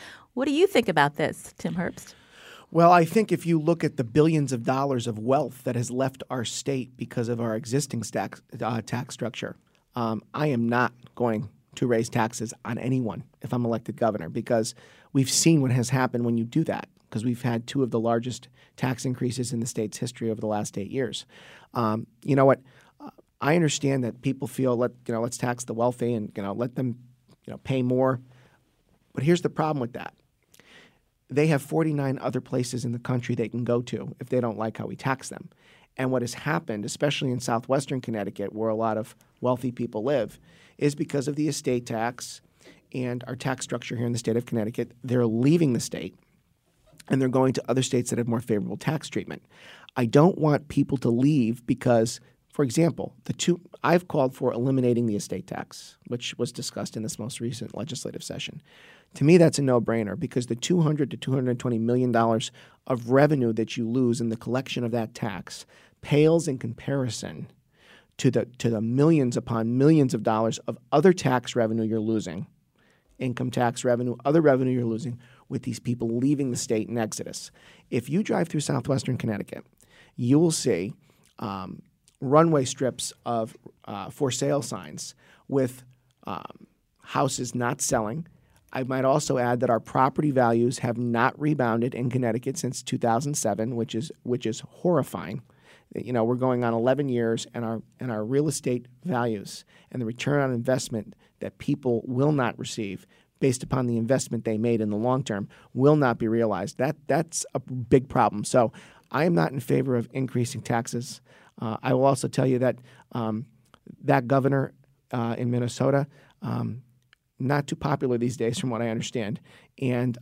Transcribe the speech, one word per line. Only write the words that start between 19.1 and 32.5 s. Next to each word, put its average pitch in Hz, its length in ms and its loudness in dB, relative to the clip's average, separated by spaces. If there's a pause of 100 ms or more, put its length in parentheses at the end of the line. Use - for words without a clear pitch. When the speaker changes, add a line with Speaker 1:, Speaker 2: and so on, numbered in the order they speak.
Speaker 2:
in 117 100 -4
the 117 60 -4
state's 107 300 -6
history 120 320 -6
over 110 140 -4
the 110 40 -4
last 107 300 -4
eight 98 140 -6
years. - 340 -4 (480)
Um, 110 340 -2 (160)
you 139 140 2
know 135 80 6
what? 135 160 6 (400)
Uh, 294 80 -18 (320)
I 147 160 4
understand 139 480 2
that 117 160 -6
people 135 260 -4
feel, 127 300 0
"Let, 120 140 0 (160)
you 117 80 -4
know, 113 80 -2
let's 120 160 -6
tax 120 260 -4
the 117 80 -10
wealthy 120 400 0
and, 107 240 -4
you 104 60 -6
know, 98 100 -4
let 120 220 -4
them, 123 240 -4 (480)
you - 40 -14
know, 127 140 -12
pay 131 180 -2
more." 127 380 2 (960)
But 127 100 -4
here's 170 160 4
the - 80 -2
problem 156 320 0
with 120 140 -4
that. - 180 -12 (1200)
They 147 180 4
have 143 120 4
forty-nine 147 600 0
other 127 200 -2
places 127 460 -4